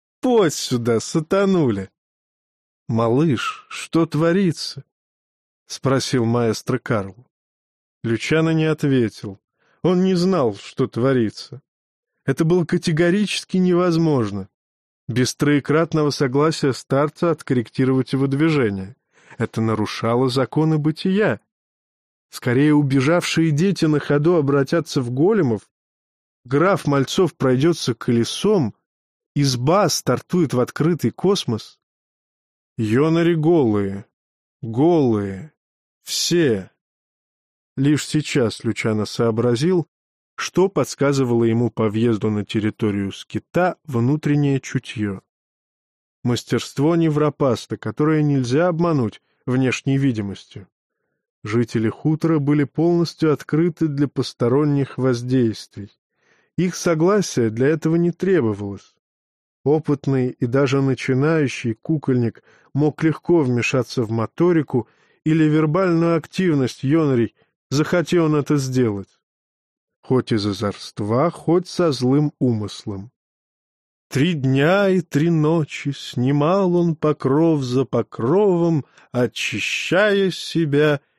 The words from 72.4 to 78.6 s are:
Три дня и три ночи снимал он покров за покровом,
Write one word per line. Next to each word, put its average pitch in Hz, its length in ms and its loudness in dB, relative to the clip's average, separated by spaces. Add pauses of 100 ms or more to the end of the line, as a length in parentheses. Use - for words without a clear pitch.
Три 165 240 0
дня 151 560 2
и 190 100 2
три 160 300 0
ночи 151 680 0
снимал 156 800 0
он 170 200 0
покров 151 640 2
за 127 240 0
покровом, 165 1000 0 (260)